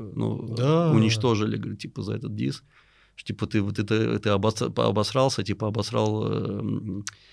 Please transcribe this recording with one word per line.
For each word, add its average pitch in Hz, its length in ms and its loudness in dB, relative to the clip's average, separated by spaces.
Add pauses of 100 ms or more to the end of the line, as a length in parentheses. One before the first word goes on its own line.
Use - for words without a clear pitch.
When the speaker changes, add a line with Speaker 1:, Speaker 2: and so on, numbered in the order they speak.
(140)
Speaker 1:
ну, 113 320 -2 (100)
Speaker 2:
Да. 156 360 4
Speaker 1:
уничтожили, 110 640 4
говорит, 104 240 -6
типа, - 220 -10
за 107 120 -4
этот 104 220 -6
дис. 131 260 -4 (540)
Что, - 100 -18
типа, 107 200 -4
ты, 107 160 0
вот 101 180 -4
это, 110 400 0
ты 104 100 0
обос-, 104 320 2
обосрался, 117 800 2
типа, 107 240 -4
обосрал, 107 680 0
эм, 104 720 -4 (280)